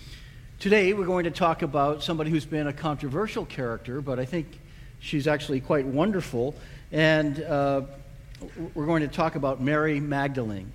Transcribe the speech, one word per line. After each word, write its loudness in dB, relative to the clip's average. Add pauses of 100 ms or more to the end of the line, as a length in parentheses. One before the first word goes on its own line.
(580)
Today 6
we're 0
going 2
to 0
talk 2
about 2
somebody 0
who's 2
been -2
a -2
controversial -2
character, -6
but -2
I -2
think -6 (400)
she's -2
actually 2
quite 2
wonderful. 0 (380)
And, 4
uh, 2 (600)
w-, -10
we're -2
going 4
to 0
talk 0
about 0
Mary 4
Magdalene. -2